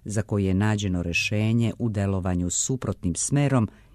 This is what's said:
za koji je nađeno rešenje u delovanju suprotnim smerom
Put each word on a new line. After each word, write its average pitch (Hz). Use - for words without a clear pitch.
za 107
koji 101
je 95
nađeno 101
rešenje 107
u 117
delovanju 95
suprotnim 98
smerom 139